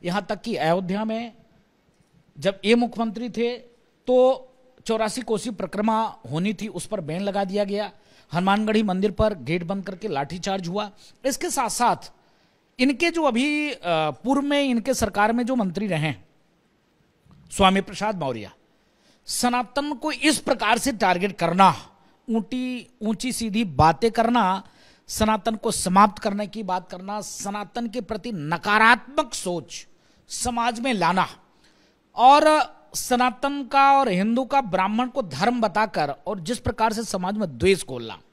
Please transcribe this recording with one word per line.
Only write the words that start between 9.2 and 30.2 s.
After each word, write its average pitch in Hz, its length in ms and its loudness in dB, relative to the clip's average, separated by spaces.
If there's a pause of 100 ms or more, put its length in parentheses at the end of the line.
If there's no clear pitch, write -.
गेट 165 300 -4
बंद 190 220 -6
करके 202 220 -10
लाठीचार्ज 170 600 -4
हुआ। 202 240 -6 (340)
इसके 294 240 -2
साथ 247 200 -2
साथ 208 420 0 (680)
इनके 285 320 2
जो 330 120 0
अभी, 294 480 0
अ, - 140 -10
पूर्व 170 560 0
में 285 200 0
इनके 254 320 0
सरकार 208 400 2
में 240 120 0
जो 254 100 -2
मंत्री 202 320 -2
रहे 165 120 -2
हैं, 151 280 -4 (1200)
स्वामी 190 300 4
प्रसाद 202 340 -6
मौर्य, 127 360 -6 (760)
सनातन 247 680 -2
को 302 180 -6
इस 294 280 0
प्रकार 233 380 2
से 269 140 -2
टारगेट 185 460 0
करना, 170 380 6 (540)
ऊंटी, 247 580 -4 (140)
ऊंची 226 300 -2
सीधी 226 320 -2
बातें 160 480 4
करना, 226 520 0 (440)
सनातन 214 480 0
को 214 160 -4
समाप्त 196 500 4
करने 208 260 -2
की 220 160 -10
बात 185 260 -6
करना, 196 320 -10
सनातन 208 680 -8
के 220 140 -6
प्रति 202 300 -8
नकारात्मक 214 1000 2
सोच - 540 -8 (400)